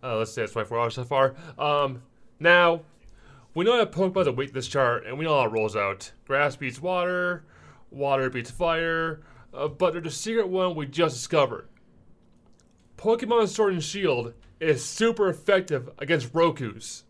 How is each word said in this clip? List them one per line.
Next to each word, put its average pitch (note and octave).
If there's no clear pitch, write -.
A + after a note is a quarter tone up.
Uh, A#2+
let's A2
say A#2
it's G#2
twenty-four A#2
hours A#2
so B2+
far. C3+
Um, C#3+
now, E3+
we F3
know A#3+
that A3
Pokemon's F#3
a C3+
wait C3+
list C3
chart, B2
and B2+
we D#3
know D3+
how A#2
it G#2+
rolls G#2+
out. G2+
Grass C#3+
beats B2+
water, F3+
water C3+
beats -
fire, E3
uh, C#3+
but E3
there's E3+
a D#3
secret A3
one F#3
we D3+
just C#3+
discovered. B2
Pokemon A3+
Sword G3+
and E3+
Shield C#3
is D3+
super A3+
effective E3
against D3
Rokus. B2